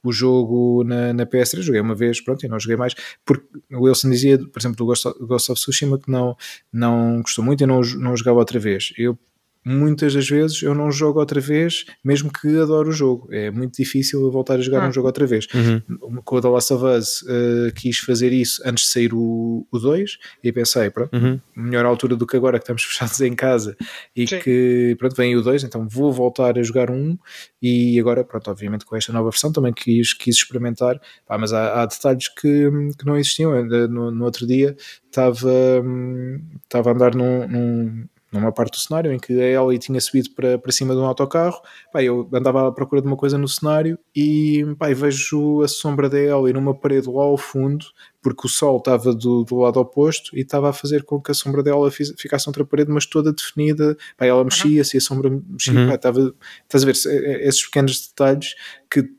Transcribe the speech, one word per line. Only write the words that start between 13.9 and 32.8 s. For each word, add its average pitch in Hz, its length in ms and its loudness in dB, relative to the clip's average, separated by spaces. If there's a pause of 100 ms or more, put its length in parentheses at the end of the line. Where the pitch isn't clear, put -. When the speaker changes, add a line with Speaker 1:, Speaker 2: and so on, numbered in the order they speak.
Speaker 1:
eu 131 80 2
voltar 131 240 0
a 127 60 0
jogar 131 240 0
um 135 60 0
Speaker 2:
Hum. - 20 -8
Speaker 1:
jogo 131 160 0
outra 139 180 0
vez. 110 260 0
Speaker 3:
Uhum. 117 720 -2
Speaker 1:
Com 131 120 -2
o 123 40 2
The 123 80 2
Last 123 240 2
of 123 120 0
Us, 120 440 0
eh, 120 460 0
quis 120 240 -4
fazer 123 340 0
isso 123 320 0
antes 120 200 -2
de - 80 0
sair 117 200 2
o, 117 560 -2
o 123 120 -6
dois 165 380 0 (260)
e 117 80 0
pensei, 117 360 0
pronto, 120 240 -6
Speaker 3:
Uhum. 127 280 0 (160)
Speaker 1:
melhor 120 280 -2
altura 123 300 2
do 117 100 -2
que 131 120 -4
agora 123 240 2
que - 20 -20
estamos 117 240 -6
<laughs> - 0 -
fechados - 340 -4
em 123 140 0
casa 117 420 0 (380)
e 123 140 0
Speaker 2:
Sim. 190 100 -4
Speaker 1:
que, 123 640 2
pronto, 127 160 -2
vem 123 180 2
o 120 80 2
dois, 135 220 0
então 113 240 -8
vou 135 240 0
voltar 123 440 0
a 123 60 0
jogar 120 260 0
um 147 300 -4 (420)
e 120 380 2
agora, 120 240 2
pronto, 113 260 -8
obviamente 104 360 -8
com - 100 -12
esta 113 180 -6
nova 113 180 0
versão 151 200 -2
também 131 220 0
quis, 117 420 0
quis - 220 0
experimentar, 123 640 -2 (260)
pá, 107 100 -6
mas 110 160 -2
há, 110 300 0
há 113 40 0
detalhes 131 420 -2
que, 143 420 2 (260)